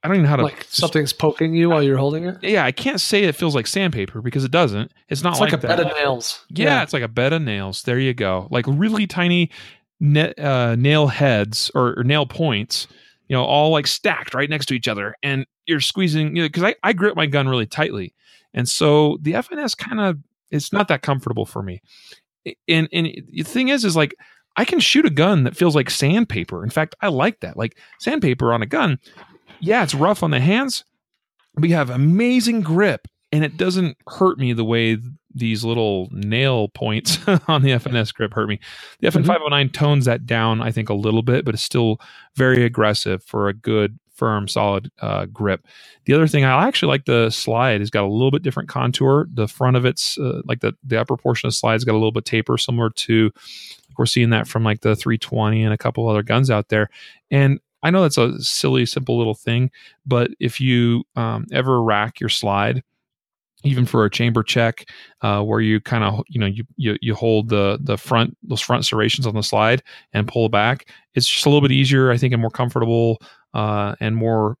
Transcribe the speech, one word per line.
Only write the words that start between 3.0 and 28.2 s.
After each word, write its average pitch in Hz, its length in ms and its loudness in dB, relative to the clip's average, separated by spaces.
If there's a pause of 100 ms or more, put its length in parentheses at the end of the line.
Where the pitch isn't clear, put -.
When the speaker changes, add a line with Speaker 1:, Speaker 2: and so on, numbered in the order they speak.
Speaker 1:
say 202 240 2
it 160 100 2
feels 160 200 -2
like 117 120 0
sandpaper 135 540 -4
because 123 240 -2
it 131 60 -2
doesn't. 123 420 0 (160)
It's 139 140 -4
not 175 120 0
Speaker 2:
It's 131 60 0
like 151 120 2
Speaker 1:
like 131 120 -2
Speaker 2:
a - 20 -4
bed 170 120 0
Speaker 1:
that. 160 140 0
Speaker 2:
of 151 40 -6
nails. 139 540 -4
Speaker 1:
Yeah, 190 160 -2
Speaker 2:
Yeah. 269 160 2
Speaker 1:
it's 151 100 -6
like 135 100 -2
a 117 60 -4
bed 123 240 0
of 160 100 -2
nails. 98 400 -6
There 120 160 -2
you 131 160 0
go. 95 360 -2
Like 120 180 -2
really 208 400 0
tiny 175 420 0 (480)
na-, 147 400 2
uh, 127 400 0
nail 147 300 4
heads 110 680 0
or, 123 240 0
or 110 60 -2
nail 143 220 0
points, 123 600 -4 (420)
you 139 80 -2
know, 127 80 0
all, 147 260 2
like, 151 180 0
stacked - 460 -4
right 139 160 -2
next 147 160 -6
to 135 80 -4
each 117 140 -4
other, 104 340 -6
and 135 220 -4 (220)
you're 156 140 0
squeezing, 156 560 0
you 170 60 0
know, 156 60 0
'cause 170 160 -4
I, 214 180 0
I 208 100 2
grip 196 240 0
my 156 100 0
gun 139 220 0
really 120 180 0
tightly. 104 480 -6 (400)
And 123 140 -2
so 151 540 2
the 151 120 -2
F 247 160 -4
N 339 80 -8
S 285 160 -6
kinda, 208 440 -4 (320)
it's 147 240 -4
not 202 140 2
that 143 120 0
comfortable 117 460 -2
for - 160 -8
me. 92 180 -8 (680)
I, - 80 -12 (140)
and, 160 240 2
and 170 140 0 (260)
the 160 120 -6
thing 254 240 -2
is, 269 160 0
is, 175 120 0
like, 156 180 0 (420)
I 233 100 0
can 349 140 0
shoot 285 260 4
a - 40 4
gun 156 340 2
that 123 120 -2
feels 170 180 2
like 139 140 2
sandpaper. 113 760 0
In 110 60 -6
fact, 156 320 -4
I 208 80 -2
like 160 320 0
that. - 160 -12
Like, - 220 -6 (200)
sandpaper 143 540 0